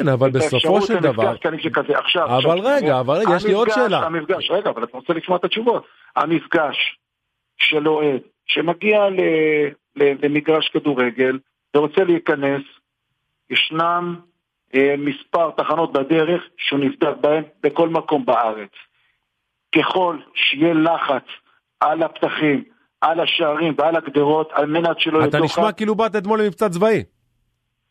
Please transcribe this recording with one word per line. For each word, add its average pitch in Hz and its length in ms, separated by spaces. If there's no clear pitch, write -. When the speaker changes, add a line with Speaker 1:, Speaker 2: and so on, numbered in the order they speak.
Speaker 1:
כן, 156 60
אבל 131 200
Speaker 2:
את 131 40
Speaker 1:
בסופו 131 240
Speaker 2:
האפשרות 175 260
Speaker 1:
של 220 160
דבר 131 260
Speaker 2:
למפגש 117 180
כאלה 160 180
שכזה. 143 380
עכשיו, - 280
Speaker 1:
אבל 120 100
Speaker 2:
עכשיו, 156 200
Speaker 1:
רגע, 151 240
אבל 131 160
רגע, 180 200
יש 196 100
לי 196 60
עוד 214 160
Speaker 2:
המפגש, 220 160
Speaker 1:
שאלה. 180 220
Speaker 2:
המפגש, 165 440
רגע, 196 200
אבל 117 140
אתה 123 120
רוצה 131 160
לשמוע 175 260
את - 60
התשובות. 214 420
המפגש 151 840
של 151 300
אוהד 151 320
שמגיע 196 640
ל-, 185 100
ל-, 143 300
למגרש 147 420
כדורגל 131 720
ורוצה 151 280
להיכנס, 139 580
ישנם, 170 680
אה, 139 240
מספר 147 520
תחנות 160 420
בדרך 156 500
שהוא - 240
נבדק 143 400
בהם 151 220
בכל 165 260
מקום 156 380
בארץ. 110 440
ככל 165 420
שיהיה 160 400
לחץ 156 500
על 156 220
הפתחים, 151 600
על 165 200
השערים 151 580
ועל 151 180
הגדרות, 147 560
על 147 140
מנת 160 340
שלא 156 240
Speaker 1:
אתה 147 120
Speaker 2:
יהיה 156 80
Speaker 1:
נשמע - 200
Speaker 2:
דוחק. 214 120
Speaker 1:
כאילו 214 180
באת 208 220
אתמול 214 260
למבצע 208 260
צבאי. 180 340